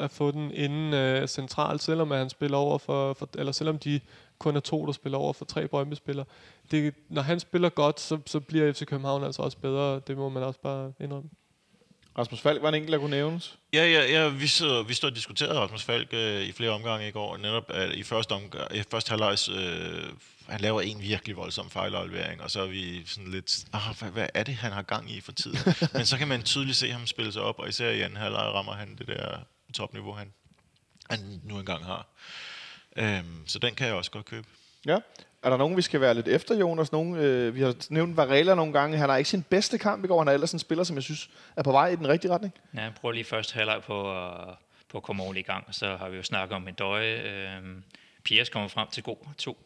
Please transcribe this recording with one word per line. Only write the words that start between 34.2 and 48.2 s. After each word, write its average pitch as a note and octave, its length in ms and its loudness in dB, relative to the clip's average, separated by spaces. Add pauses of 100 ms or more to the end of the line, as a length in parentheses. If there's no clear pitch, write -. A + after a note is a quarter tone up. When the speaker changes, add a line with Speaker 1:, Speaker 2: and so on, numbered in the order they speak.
Speaker 3:
købe. A2 220 -12 (380)
Speaker 2:
Ja. D#3 120 4 (460)
Er B2+ 60 2
der B2+ 80 6
nogen, D#3+ 200 4
vi F3+ 40 6
skal D3 200 2
være B2+ 120 8
lidt A2+ 140 0
efter, D#3+ 280 4
Jonas? E3+ 360 2
Nogen, E3+ 240 0
øh, B2+ 400 4
vi C3 60 0
har B2+ 140 4 (140)
nævnt D#3+ 280 2
Varela D3+ 380 8
nogle D#3 180 2
gange. D3 240 4
Han C#3+ 120 4
har C3+ 80 6
ikke C#3+ 120 4
sin F#3 140 0
bedste G#3 340 2
kamp G#3 260 0
i F#3 40 0
går. F3 120 6
Han D3+ 80 4
er C#3 40 8
ellers C#3+ 220 4
en E3 60 -2
spiller, E3 240 0
som E3+ 120 -2
jeg C3+ 80 -2
synes - 260 -8 (260)
er D3 80 2
på C#3 80 4
vej C#3+ 180 8
i F3 60 2
den D#3+ 120 -2
rigtige E3+ 240 4
retning. F3+ 220 0 (220)
Speaker 4:
Ja, A#2 40 -6
han A2 120 -4 (100)
prøver A#2 120 -2
lige A#2 100 -4
første A2 300 -2
halvleg A2 340 0
på G2 400 -2
at, F2+ 40 -8 (580)
på - 80 -10
at G2 60 -10
komme G2 200 -4
ordentligt F#2+ 240 -4
i G2 40 -2
gang. F#2+ 200 -6
Så G2 260 -4
har F#2+ 120 -8
vi F#2 80 -8
jo F#2 60 -8
snakket G2 320 -2
om F#2 60 -4 (100)
Ndøje. G#2+ 500 -2 (360)
Øhm, F#2 260 -14 (400)